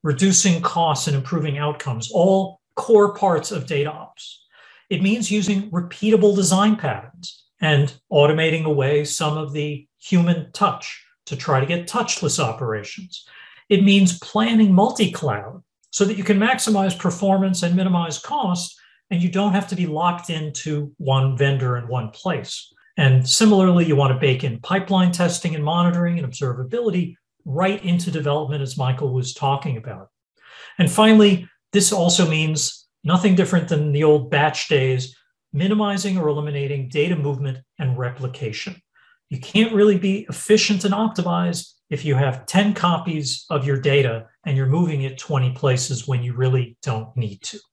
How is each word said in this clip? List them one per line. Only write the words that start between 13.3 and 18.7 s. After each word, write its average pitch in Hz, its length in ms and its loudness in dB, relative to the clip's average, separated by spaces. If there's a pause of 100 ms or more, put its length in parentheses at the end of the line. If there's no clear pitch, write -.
It 196 160 4
means 196 360 4
planning 220 520 2
multi-cloud 165 920 0 (280)
so - 140 0
that 202 120 0
you 190 80 -6
can 196 140 2
maximize 208 600 0
performance 190 640 0
and 175 120 0
minimize 175 440 0
cost, 208 600 -4 (320)